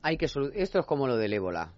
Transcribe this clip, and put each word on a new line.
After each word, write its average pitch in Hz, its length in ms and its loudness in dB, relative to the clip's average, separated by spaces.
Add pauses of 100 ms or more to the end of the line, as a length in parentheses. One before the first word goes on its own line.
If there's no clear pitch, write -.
hay 160 140 0
que 160 100 0
solu-, 143 280 -2
esto 190 260 0
es - 60 0
como 139 200 0
lo 123 100 2
del 107 160 2
ébola, 87 460 -2